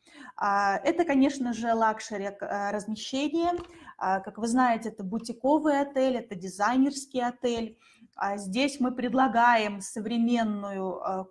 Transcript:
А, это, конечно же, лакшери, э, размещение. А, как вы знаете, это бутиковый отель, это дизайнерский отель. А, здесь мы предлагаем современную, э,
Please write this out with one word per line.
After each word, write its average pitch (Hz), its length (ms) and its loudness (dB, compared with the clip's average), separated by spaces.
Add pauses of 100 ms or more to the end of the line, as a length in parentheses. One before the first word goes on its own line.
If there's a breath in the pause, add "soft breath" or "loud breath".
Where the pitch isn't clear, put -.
(360 loud breath)
А, 202 420 2
это, 339 260 2
конечно 269 480 2
же, 226 220 -2
лакшери, 220 520 0
э, 202 460 -6
размещение. 285 800 -2 (440 loud breath)
А, 190 220 0
как 208 180 -12
вы 220 100 -4
знаете, 226 420 2
это 214 140 -10
бутиковый 277 800 2
отель, 262 360 0
это 220 180 -10
дизайнерский 240 840 0
отель. 240 560 -4 (380 soft breath)
А, 202 220 -4
здесь 233 420 -2
мы 247 120 0
предлагаем 233 880 2
современную, 208 1200 -2
э, 190 300 -4